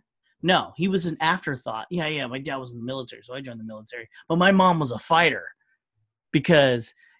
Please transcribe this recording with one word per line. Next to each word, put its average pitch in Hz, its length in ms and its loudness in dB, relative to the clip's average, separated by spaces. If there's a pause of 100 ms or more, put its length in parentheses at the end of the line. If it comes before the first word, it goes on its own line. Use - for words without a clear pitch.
(420)
No, 170 340 0
he 170 100 -2
was 185 200 0
an 160 140 -6
afterthought. 143 720 -4
"Yeah, 175 180 -4
yeah, 147 180 -6
my 123 120 -8
dad 139 180 -8
was 127 140 -10
in 120 80 -14
the 113 60 -12
military, 123 380 -10
so 123 120 -16
I 135 60 -10
joined 123 180 -14
the 110 60 -14
military. 110 440 -16 (200)
But 165 80 0
my 180 160 6
mom 185 260 4
was 139 140 -2
a 110 60 -8
fighter 156 480 2 (840)
because, 139 600 4 (280)